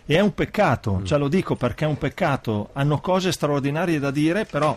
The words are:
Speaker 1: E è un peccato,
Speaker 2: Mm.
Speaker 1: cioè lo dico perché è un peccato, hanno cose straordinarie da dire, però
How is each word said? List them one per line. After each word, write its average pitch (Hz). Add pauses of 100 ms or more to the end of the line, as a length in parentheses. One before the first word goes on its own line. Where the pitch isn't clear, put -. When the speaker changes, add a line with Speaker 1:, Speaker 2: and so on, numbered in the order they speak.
Speaker 1:
E 147
è 185
un 208
peccato, 143
Speaker 2:
Mm. 95
Speaker 1:
cioè 147
lo 143
dico 160
perché -
è -
un 151
peccato, 127
hanno 143
cose 180
straordinarie 147
da 139
dire, 160
però 147